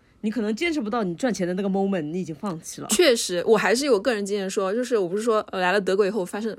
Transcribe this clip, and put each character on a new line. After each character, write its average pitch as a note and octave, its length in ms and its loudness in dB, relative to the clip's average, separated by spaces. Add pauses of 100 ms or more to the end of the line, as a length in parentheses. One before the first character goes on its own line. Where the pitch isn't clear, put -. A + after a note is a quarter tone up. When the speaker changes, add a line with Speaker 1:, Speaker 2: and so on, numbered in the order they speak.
(220)
Speaker 1:
你 G#3+ 100 -2
可 A3+ 100 -2
能 G#3+ 140 -2
坚 E4+ 160 -2
持 D4+ 80 -2
不 G#3+ 100 -4
到 A#3 140 0
你 F3 120 -2
赚 A#3+ 180 0
钱 F#3 120 -2
的 F3+ 100 -2
那 G3 60 -4
个 G3 60 -2
moment， G3 360 0
你 E3 180 -4
已 - 20 -4
经 D#3+ 100 -8
放 E3 280 -8
弃 - 180 -14
了。 C#3+ 100 -12
Speaker 2:
确 D4 240 6
实， F#3 320 -2
我 A3 120 6
还 G3 180 4
是 C#4 100 -2
有 C#4+ 140 4
个 A#3+ 140 0
人 G#3 120 -2
经 G3+ 120 -4
验 F#3+ 120 -2
说， F#3+ 240 -2
就 A#3+ 80 0
是 B3 160 0
我 F3+ 120 0
不 F#3+ 80 -4
是 G#3+ 40 -2
说， A3 300 2
呃， G3 80 -4
来 F3+ 140 2
了 G#3 80 2
德 F#3 140 0
国 G3+ 120 4
以 - 20 2
后 G#3+ 140 -2
发 G3+ 160 -6
生， A3 200 -4